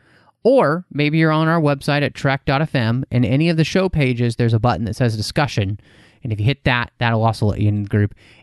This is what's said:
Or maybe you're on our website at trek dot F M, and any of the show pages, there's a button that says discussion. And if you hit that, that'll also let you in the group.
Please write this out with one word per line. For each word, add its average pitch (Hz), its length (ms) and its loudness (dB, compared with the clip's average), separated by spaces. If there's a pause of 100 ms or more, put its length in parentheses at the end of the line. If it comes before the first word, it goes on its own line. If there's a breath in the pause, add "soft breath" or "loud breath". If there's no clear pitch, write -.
(440 soft breath)
Or 180 480 2
maybe 147 260 0
you're 160 140 4
on 160 160 2
our 165 120 2
website 143 440 0
at 131 100 -2
trek 135 320 -2
dot 139 160 0
F 156 140 -4
M, 120 340 0
and 123 160 0
any 143 240 2
of 165 80 0
the 160 60 4
show 185 260 0
pages, 123 460 -2
there's 117 180 0
a 113 60 4
button 110 260 0
that 110 100 -6
says 113 220 0
discussion. 104 600 -2 (420 soft breath)
And 117 100 -6
if 104 80 -4
you 104 60 0
hit 139 200 -2
that, 120 340 0
that'll 117 240 0
also 110 240 0
let 104 120 -2
you 104 100 2
in 104 120 -2
the 101 80 -8
group. 104 240 0 (300 soft breath)